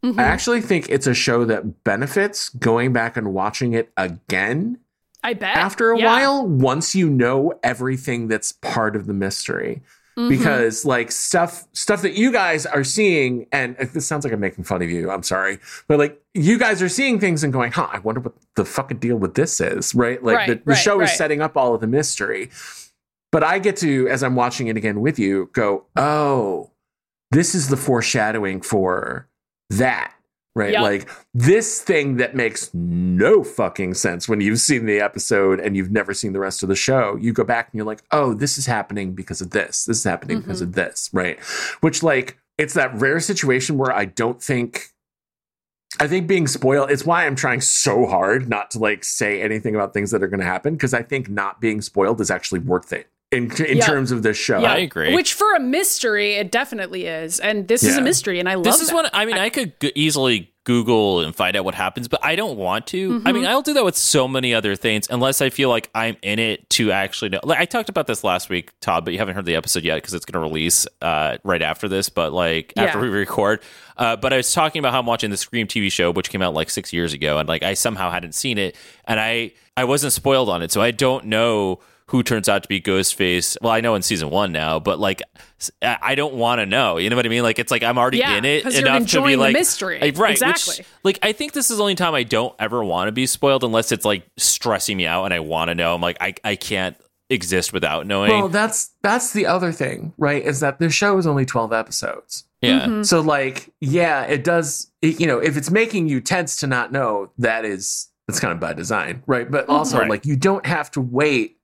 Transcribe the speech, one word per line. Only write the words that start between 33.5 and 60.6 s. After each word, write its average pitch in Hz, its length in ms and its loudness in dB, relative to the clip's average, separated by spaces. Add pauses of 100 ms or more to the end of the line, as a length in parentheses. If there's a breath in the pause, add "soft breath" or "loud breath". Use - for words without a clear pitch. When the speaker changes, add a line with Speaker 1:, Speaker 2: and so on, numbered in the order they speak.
Speaker 2:
sense 90 340 -2
when 107 140 2
you've 107 180 2
seen 123 260 2
the 104 140 2
episode 98 600 2
and 101 160 0
you've 95 160 -2
never 101 200 0
seen 98 200 -6
the 98 80 -2
rest 95 200 -4
of 98 60 -4
the 95 80 2
show, 120 400 2
you 117 160 -2
go 110 140 2
back 117 260 0
and - 60 -12
you're 107 80 -4
like, 110 160 -8 (100)
"Oh, 139 220 2
this 127 240 -2
is 135 80 -4
happening 101 480 -4
because 92 260 -10
of 90 120 -10
this. - 340 -2
This 110 140 0
is - 40 -6
happening - 380 -2
because 90 180 -8
Speaker 1:
Mm-hmm. 87 120 -4
Speaker 2:
of - 40 -10
this," - 380 -4
right? 90 260 -2 (400 loud breath)
Which, 160 240 2
like, 135 340 0 (200)
it's 151 160 -2
that 131 260 0
rare 139 220 2
situation 143 560 0
where 131 180 2
I 101 80 0
don't 117 400 -2
think, 123 460 -4 (1120)
I 147 80 2
think 175 200 0
being 175 200 2
spoiled, 135 420 2
it's 139 160 0
why 170 200 2
I'm 139 100 -2
trying 127 260 -2
so 120 440 2
hard 101 440 2
not 104 220 -4
to, 110 80 -8
like, 104 240 0
say 104 380 -2
anything 107 340 -2
about 101 180 -2
things 101 180 -2
that 117 120 0
are - 40 -2
gonna 95 180 -2
happen, 117 320 -2
'cause 127 160 0
I 120 100 0
think 135 260 -6
not 98 320 -6
being 107 200 0
spoiled 101 400 0
is 95 100 -2
actually 92 280 -4
worth 90 340 -2
it - 140 -10 (240)
in, 120 200 -2 (120)
in 147 140 2
Speaker 1:
Yeah. 226 80 4
Speaker 2:
terms 135 260 2
of 117 120 -2
this 107 140 2
show. 104 220 0
Speaker 1:
Yeah. 117 140 4
Speaker 3:
I 147 60 2
agree. 85 340 0
Speaker 1:
Which - 200 2
for 415 200 2
a 339 60 4
mystery, 247 760 0
it 202 180 -4
definitely 196 540 -4
is. 165 340 -6
And 202 280 -2
this - 160 4
is 269 120 4
a 285 40 2
Speaker 2:
Yeah. 262 40 0
Speaker 1:
mystery, 208 360 0
and 180 100 -2
I 190 60 0
love 180 100 -2
Speaker 3:
This 254 160 4
is 320 80 -2
Speaker 1:
that. 330 60 -2
Speaker 3:
what, 320 180 0
I 208 120 0
mean, 226 120 -2
Speaker 1:
I 190 80 0
Speaker 3:
I 226 40 -2
could 240 300 -6
g-, 143 160 0
easily 135 540 2 (160)